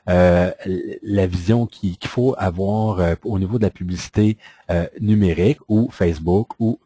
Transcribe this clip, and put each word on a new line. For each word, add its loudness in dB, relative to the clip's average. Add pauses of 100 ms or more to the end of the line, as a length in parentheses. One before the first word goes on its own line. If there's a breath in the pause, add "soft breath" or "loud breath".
(100)
euh, 4 (520)
la 0
vision 0
qui, -6
qu'il -12
faut 0
avoir, -2
euh, 0 (100)
au -4
niveau -2
de 0
la 0
publicité, -2 (340 loud breath)
euh, 0 (140)
numérique 2
ou 2
Facebook 0 (100)
ou -2